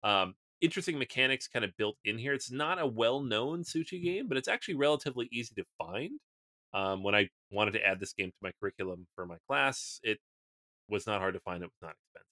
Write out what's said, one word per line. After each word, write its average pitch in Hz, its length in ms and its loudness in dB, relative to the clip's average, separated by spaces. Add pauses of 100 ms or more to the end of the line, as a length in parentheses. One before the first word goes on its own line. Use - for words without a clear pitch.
Um, 95 300 4 (280)
interesting 165 360 0
mechanics 131 500 0
kind 117 160 0
of 95 140 -4
built 107 260 0
in 107 140 -2
here. 135 160 -2
It's 135 180 -6
not 151 300 -2
a 147 60 2
well-known 123 760 2
Suchi 175 400 -4
game, 190 240 -2
but 135 80 0
it's 131 120 0
actually 214 280 0
relatively 139 560 2
easy 117 240 -6
to 95 80 -6 (140)
find. 160 420 -6 (540)
Um, 95 300 0
when 101 100 4
I 104 160 6 (220)
wanted 101 220 4
to 104 120 0
add 95 140 4
this 95 140 -8
game 95 160 -4
to - 120 -18
my 92 180 -6
curriculum 92 460 -4 (100)
for 90 120 -8
my 85 100 -12 (100)
class, 139 540 0
it 110 160 0 (720)
was 104 160 -2
not 104 140 0
hard 95 160 0
to 92 40 -6
find. 90 240 -6
It 85 40 -8
was - 160 -20
not 80 100 -12 (100)
expensive. - 280 -20